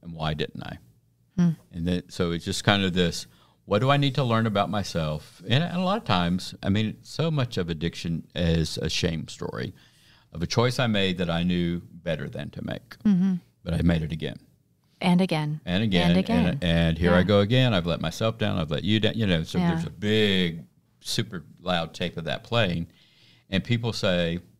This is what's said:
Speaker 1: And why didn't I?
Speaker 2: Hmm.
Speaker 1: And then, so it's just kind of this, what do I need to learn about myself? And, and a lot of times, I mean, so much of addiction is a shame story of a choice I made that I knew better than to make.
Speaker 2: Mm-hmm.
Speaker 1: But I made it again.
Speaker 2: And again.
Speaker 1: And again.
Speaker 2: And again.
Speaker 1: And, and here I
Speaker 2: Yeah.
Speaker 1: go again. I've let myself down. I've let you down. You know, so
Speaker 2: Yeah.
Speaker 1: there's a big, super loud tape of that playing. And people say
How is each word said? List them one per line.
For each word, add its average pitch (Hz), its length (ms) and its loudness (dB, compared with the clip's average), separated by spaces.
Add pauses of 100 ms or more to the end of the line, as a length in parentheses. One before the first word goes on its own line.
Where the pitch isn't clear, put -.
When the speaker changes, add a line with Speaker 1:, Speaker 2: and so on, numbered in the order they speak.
Speaker 1:
And 85 120 -14
why 80 200 -2
didn't - 300 -6
I? - 140 -12 (600)
Speaker 2:
Hmm. 175 120 6 (220)
Speaker 1:
And 85 160 -4
then, 90 220 0
so 87 220 -2
it's 85 120 -4
just 95 200 -4
kind 101 200 4
of 92 100 2
this, - 340 0 (380)
what 101 140 2
do 131 120 2
I 143 60 6
need 139 180 2
to 147 80 0
learn 113 240 2
about 101 220 0
myself? 82 800 -4
And, 135 160 2
and 170 140 -6
a 185 60 -2
lot 185 140 0
of - 80 -8
times, 90 580 0
I - 60 -2
mean, 107 340 0
so - 260 -4
much 139 280 -2
of 87 120 -4
addiction 82 560 -4 (100)
is 82 440 0
a - 100 -4
shame 82 380 -4
story - 460 -8 (600)
of 80 80 -6
a 85 60 -2
choice 123 320 2
I 127 80 2
made 98 320 2
that 87 100 0
I 85 140 0
knew 87 380 0 (100)
better 82 380 -6
than - 220 -10
to - 140 -12
make. - 380 -10
Speaker 2:
Mm-hmm. 190 320 4 (280)
Speaker 1:
But 82 120 -2
I 80 80 2
made 82 180 4
it 78 100 -4
again. 73 260 -6 (640)
Speaker 2:
And 180 200 4
again. 156 440 -2
Speaker 1:
And 90 180 0
again. 87 280 4
Speaker 2:
And 90 80 6
again. - 280 2
Speaker 1:
And, 87 160 -2
and 85 340 2
here 87 160 4
I 90 60 6
Speaker 2:
Yeah. 92 40 4
Speaker 1:
go 101 180 4
again. 120 320 2
I've 90 120 0
let 82 160 -2
myself 110 380 -4
down. 101 180 -2
I've 80 140 -2
let 71 120 -4
you 107 160 2
down. 104 160 0
You 110 120 0
know, 85 160 2
so 87 160 -4
Speaker 2:
Yeah. 85 160 2
Speaker 1:
there's 82 100 -4
a - 60 -8
big, 95 720 0 (380)
super 101 420 -6 (180)
loud 85 320 -2
tape 87 240 -6
of 82 80 -8
that 73 180 -6
playing. 90 440 -2 (640)
And 95 120 0
people 117 300 0
say 87 460 0 (200)